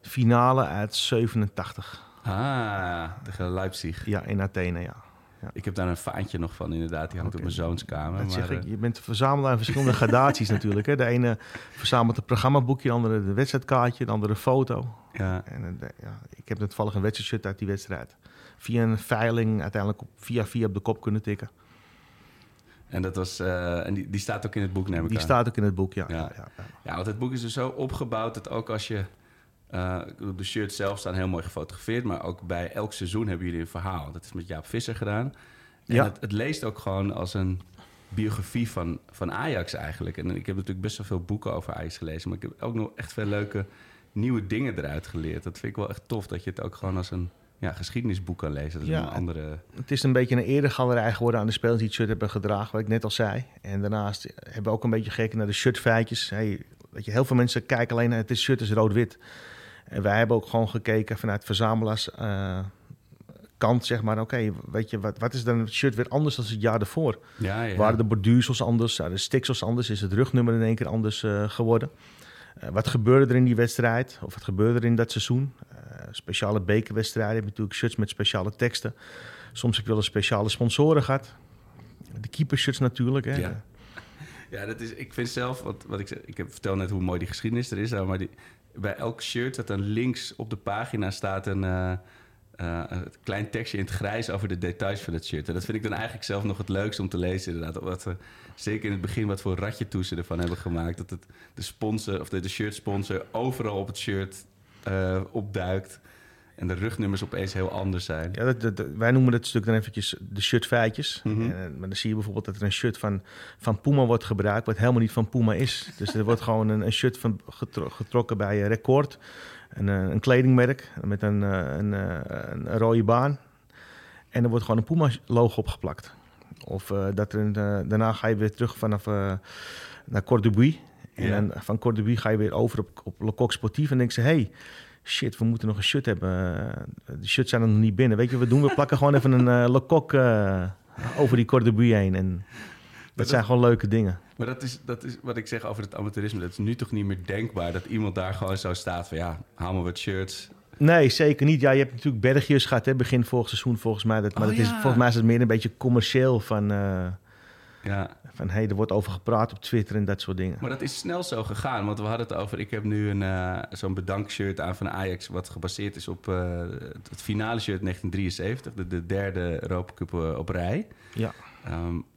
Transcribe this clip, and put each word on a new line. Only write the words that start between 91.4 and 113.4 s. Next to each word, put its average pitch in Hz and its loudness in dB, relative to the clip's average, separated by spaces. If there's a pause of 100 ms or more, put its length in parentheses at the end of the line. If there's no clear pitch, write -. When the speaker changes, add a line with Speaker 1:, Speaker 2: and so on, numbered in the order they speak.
Speaker 2:
een, 98 0
eh, 92 0 (640)
eh, 85 -4
een 90 -8 (120)
klein 104 -4
tekstje 113 -6
in 98 0
het - -8
grijs 104 -4
over 101 -2
de 92 -4
details 98 -4
van 82 -6
het 80 -4
shirt. 76 -6
En 82 -2
dat 90 -4
vind 110 -4
ik 104 -4
dan 107 -4
eigenlijk 110 -8
zelf 101 -4
nog 98 -2
het 98 -6
leukste 101 -2
om 92 -2
te 87 -4
lezen, 90 -2
inderdaad. 82 -6
Wat, 92 -6
eh, 92 -6 (420)
zeker 107 -6
in 104 -2
het 98 -4
begin, 92 -2
wat 98 -2
voor 95 -2
ratje 104 -4
toe 92 -2
ze 90 -4
ervan 85 -4
hebben 87 -2
gemaakt. 85 -4
Dat 87 -12
het, 90 -12 (280)
de - -12
sponsor, 107 -4
of 76 -10
de, 95 -4
de 92 -6
shirt 104 -4
sponsor 98 -4
overal 113 -2
op 98 -4
het 95 -10
shirt, 95 -6 (380)
eh, 95 0 (100)
opduikt. 95 -4 (560)
En - -6
de 90 -2
rugnummers 98 -2
opeens 92 -6
heel 95 -2
anders 95 -4
zijn. 80 -4
Speaker 1:
Ja, 113 -4
dat, 110 -2
dat, - -4 (100)
wij 117 2
noemen 127 6
dat 120 2
stuk 107 0
dan 113 4
eventjes 107 -2
de 98 -8
shirtfeitjes. 117 0
Speaker 2:
Mhm. 110 0
Speaker 1:
En, 113 0
eh, 90 -6
maar 92 -8
dan 95 -6
zie - -4
je 107 0
bijvoorbeeld 104 -4
dat 101 -6
er 98 -4
een 101 2
shirt - -2
van, 101 -2 (360)